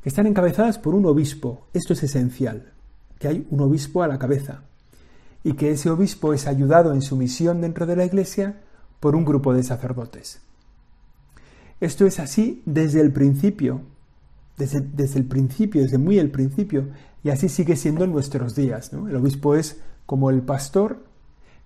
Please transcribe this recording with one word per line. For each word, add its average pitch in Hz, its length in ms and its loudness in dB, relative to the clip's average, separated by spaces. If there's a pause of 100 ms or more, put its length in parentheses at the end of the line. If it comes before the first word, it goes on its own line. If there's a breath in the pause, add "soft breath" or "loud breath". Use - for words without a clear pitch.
Que - 80 -6
están 208 180 2
encabezadas 208 500 2
por 156 160 -2
un 196 120 4
obispo. 143 680 0
Esto 180 220 0
es - 100 -4
esencial, 123 680 -2 (440)
que 143 120 -4
hay 165 200 -4
un 143 120 0
obispo 151 420 0
a 160 60 0
la 135 100 -4
cabeza, 135 440 -4 (800 soft breath)
y 156 120 -2
que 151 180 0
ese 147 180 -2
obispo 165 440 0
es 139 120 -2
ayudado 143 460 4
en 135 100 0
su 139 140 -4
misión 165 460 0
dentro 170 240 -4
de 175 100 0
la 180 80 2
iglesia 196 540 -2 (420 soft breath)
por 147 160 2
un 165 80 2
grupo 139 300 2
de 127 100 2
sacerdotes. 123 800 -10 (1400 soft breath)
Esto 180 260 2
es 185 140 2
así 214 460 -2
desde 156 340 2
el 147 140 6
principio, 139 720 2 (720)
desde, 139 240 -2
desde 139 380 -2
el 127 80 2
principio, 135 540 0
desde 131 160 2
muy 185 220 4
el 151 100 2
principio, 139 600 -2 (360 loud breath)
y 147 40 0
así 143 180 0
sigue 170 300 0
siendo 156 260 0
en 185 80 0
nuestros 131 420 -4
días, 131 380 -4
¿no? 175 160 -8
El 165 80 -6
obispo 139 400 0
es 151 240 -2 (260 loud breath)
como 135 240 0
el 131 120 2
pastor 190 640 -2 (600 soft breath)